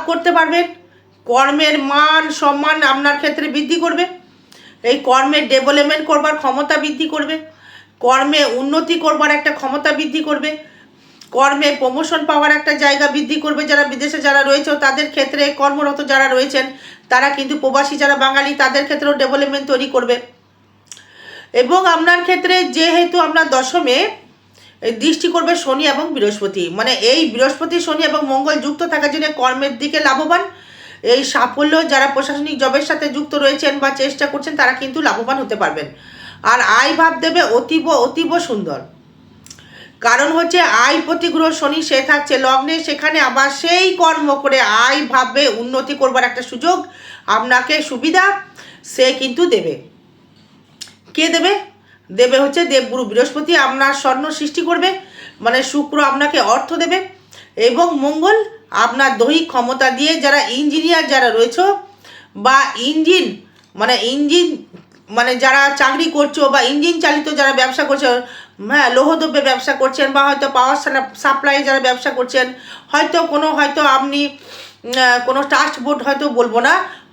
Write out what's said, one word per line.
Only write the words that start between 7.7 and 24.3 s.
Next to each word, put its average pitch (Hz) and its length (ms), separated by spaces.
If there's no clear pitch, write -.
কর্মে 277 440
উন্নতি 285 500
করবার 302 360
একটা 294 200
ক্ষমতা 285 420
বৃদ্ধি 311 280
করবে, 302 360
কর্মে 277 480
প্রমোশন 311 480
পাওয়ার 294 260
একটা 302 200
জায়গা 294 340
বৃদ্ধি 294 340
করবে। 302 240
যারা 294 200
বিদেশে 285 340
যারা 277 240
রয়েছে 285 340
তাদের 285 340
ক্ষেত্রে, 285 420
কর্মরত 285 540
যারা 269 220
রয়েছেন 262 480
তারা 254 220
কিন্তু, 277 280
প্রবাসী 277 380
যারা 285 200
বাঙালি 277 380
তাদের 277 300
ক্ষেত্রেও 285 300
ডেভেলপমেন্ট 277 540
তৈরি 269 180
করবে। 247 340
এবং 311 340
আপনার 339 360
ক্ষেত্রে 359 420
যেহেতু 339 560
আপনার 320 280
দশমে 269 600